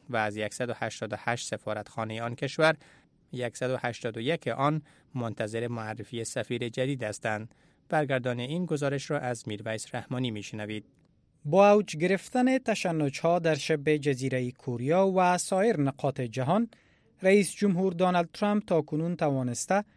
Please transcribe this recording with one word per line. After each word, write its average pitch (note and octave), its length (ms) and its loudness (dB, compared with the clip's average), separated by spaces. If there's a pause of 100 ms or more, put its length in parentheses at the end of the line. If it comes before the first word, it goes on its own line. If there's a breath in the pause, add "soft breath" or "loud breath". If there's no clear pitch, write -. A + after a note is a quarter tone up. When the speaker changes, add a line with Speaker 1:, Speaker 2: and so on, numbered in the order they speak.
(100)
Speaker 1:
و A#2+ 60 -4
از G#2+ 220 -2 (120)
صد A#2+ 200 -6
و A2+ 60 -6
هشتاد A2 360 -6
و G#2 60 -4
هشت - 300 -4
سفارتخانهٔ A2 760 -6
آن A#2+ 120 -6
کشور، D#3 420 2 (760 soft breath)
صد B2+ 180 -4
و B2+ 100 0
هشتاد A#2 360 -6
و A#2 40 -6
یک C#3 280 -4
آن C#3+ 340 0 (320 soft breath)
منتظر A2+ 540 -4
معرفی A2 560 -8
سفیر A#2+ 440 -6
جدید C3 340 -2
هستند. G#2+ 520 -6 (340 soft breath)
برگردان B2+ 520 0
این D#3+ 260 -4
گزارش C#3 440 -2
را D3 80 0
از B2 300 -4
میرویس G#2+ 460 -8
رحمانی B2 360 -4
می‌شنوید. G#2+ 540 -8 (600)
Speaker 2:
با F#3+ 260 8
اوج G#3 260 4
گرفتن B3 600 2
تشنج‌ها E3+ 800 0
در D#3+ 160 2
شبه D3+ 440 2
جزیرهٔ C3 520 0
کوریا C#3+ 680 0
و F3+ 220 4
سایر F#3+ 420 2
نقاط C#3 400 0
جهان، C3 480 0 (540 soft breath)
رئیس F#3+ 320 6
جمهور F#3+ 380 2
دونالد F3 400 2
ترامپ G#3 320 0
تاکنون D#3+ 520 0
توانسته C#3 680 0 (120)